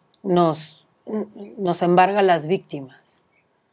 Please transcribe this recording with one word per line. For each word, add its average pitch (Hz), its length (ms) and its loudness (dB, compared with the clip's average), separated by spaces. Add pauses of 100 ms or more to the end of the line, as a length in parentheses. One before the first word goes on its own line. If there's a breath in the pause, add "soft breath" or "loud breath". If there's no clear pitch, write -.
(240)
nos, 175 640 0 (680)
nos 180 240 -2
embarga 180 380 4
a 196 40 2
las 170 240 0
víctimas, 151 760 -8 (520)